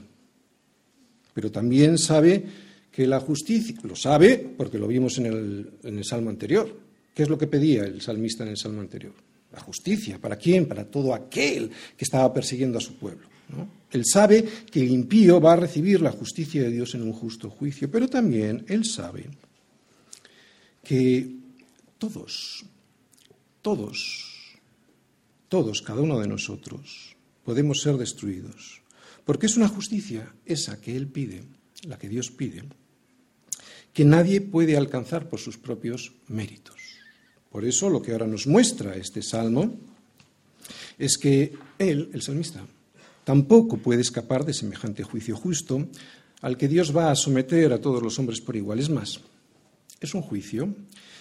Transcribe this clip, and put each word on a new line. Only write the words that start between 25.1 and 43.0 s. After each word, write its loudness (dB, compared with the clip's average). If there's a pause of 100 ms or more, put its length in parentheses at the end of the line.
todos, 0
cada -4
uno 0
de -4
nosotros, -12 (280)
podemos 0
ser 2
destruidos, -10 (420)
porque 0
es 2
una 4
justicia -8 (120)
esa -6
que -10
él -6
pide, -10 (400)
la -14
que -14
Dios -6
pide, -10 (1300)
que 4
nadie 6
puede 0
alcanzar -4
por -10
sus -14
propios -10 (160)
méritos. -10 (720)
Por -8
eso 0
lo 0
que -6
ahora -4
nos -4
muestra 4
este -10
salmo 0 (1200)
es 0
que 4 (240)
él, 0
el -8
salmista, -6 (640)